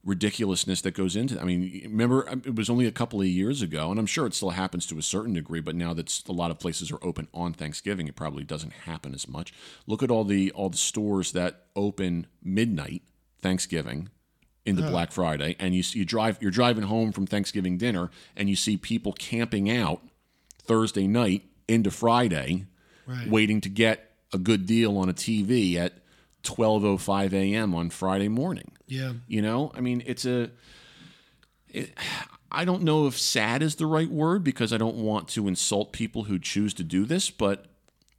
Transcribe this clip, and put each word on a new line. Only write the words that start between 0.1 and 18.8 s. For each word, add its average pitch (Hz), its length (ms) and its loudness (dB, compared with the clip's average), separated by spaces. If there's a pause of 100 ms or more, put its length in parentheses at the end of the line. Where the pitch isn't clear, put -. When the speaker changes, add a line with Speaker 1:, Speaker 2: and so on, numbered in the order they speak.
Speaker 1:
that 95 140 -2
goes 92 200 0
into, 120 240 -2
I 65 60 -4
mean, 90 400 0
remember, 117 440 2
um, 127 160 -6
it 127 100 -4
was 110 140 0
only 120 160 4
a 110 60 0
couple 113 300 -2
of 95 60 4
years 98 340 2
ago, 78 280 -2
and 98 100 -2
I'm 110 60 0
sure 143 220 -2
it 95 60 -4
still 98 160 -2
happens 90 380 -4
to 82 100 -8
a 78 40 -6
certain 107 320 -2
degree, 82 280 -4
but 78 140 -6
now 85 180 -2
that 82 160 -6
s-, - 180 -6
a 98 60 -6
lot 85 180 -2
of 80 80 -6
places 82 320 -4
are 80 100 -10
open 82 320 -6
on 87 200 -4
Thanksgiving, 78 560 -6
it 67 60 -14
probably 73 280 -8
doesn't 76 300 -8 (120)
happen 76 280 -10
as 67 160 -10
much. 73 240 -10 (340)
Look 107 160 -2
at 123 80 2
all 110 140 4
the, 98 260 4
all 98 180 -2
the 82 80 -4
stores 101 540 0
that 90 440 -4
open 95 520 0 (160)
midnight 90 580 0 (400)
Thanksgiving 85 680 -2 (560)
into 92 180 2
Speaker 2:
Huh. 156 60 0
Speaker 1:
Black 85 240 0
Friday, 80 440 0
and 92 160 0
you 92 100 2
see, - 160 -4
you 98 60 2
drive, 110 360 0
you're 101 100 2
driving 117 320 4
home 110 300 2
from 98 120 0
Thanksgiving 92 520 -2
dinner, 92 320 0 (260)
and 101 140 0
you 98 80 2
see 104 180 2
people 104 380 -2